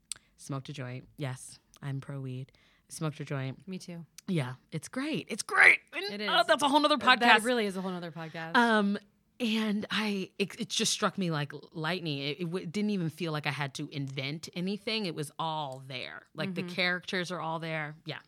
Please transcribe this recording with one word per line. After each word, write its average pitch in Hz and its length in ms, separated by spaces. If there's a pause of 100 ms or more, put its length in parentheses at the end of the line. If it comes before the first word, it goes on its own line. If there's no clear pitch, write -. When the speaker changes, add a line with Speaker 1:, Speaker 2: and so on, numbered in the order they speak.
(380)
Speaker 1:
smoked 139 320
a 151 40
joint. 127 340 (100)
Yes, 131 420 (220)
I'm 135 180
pro 139 220
weed. 131 300 (360)
Smoked 156 320
a 147 60
joint. 135 420
Speaker 2:
Me 185 100
too. 170 280 (220)
Speaker 1:
Yeah, 139 260 (180)
it's - 160
great. 269 420
It's - 140
great. - 360 (140)
And, 359 280
Speaker 2:
It - 80
Speaker 1:
oh, 339 120
Speaker 2:
is. 339 60
Speaker 1:
that's 311 160
a 294 60
whole 294 100
nother 302 180
Speaker 2:
That 247 220
Speaker 1:
podcast. 226 240
Speaker 2:
really 240 220
is 190 120
a 190 40
whole 185 100
nother 175 200
podcast. 165 440
Speaker 1:
Um, 214 420 (420)
and 220 520
I, 202 380 (100)
it, - 200
it 220 100
just - 220
struck - 260
me 185 140
like 147 200 (220)
lightning. 160 460
It, 139 220
it - 40
w-, 170 200
didn't 208 260
even 180 180
feel 165 220
like 151 160
I 147 40
had 135 240
to 147 160
invent 139 640
anything. 208 500
It 165 100
was 151 240
all 151 480
there. 123 360 (120)
Like, 170 200
the 190 80
Speaker 2:
Mm-hmm. 175 120
Speaker 1:
characters 180 560
are 175 80
all 160 200
there. 156 360 (100)
Yeah, 147 120 (100)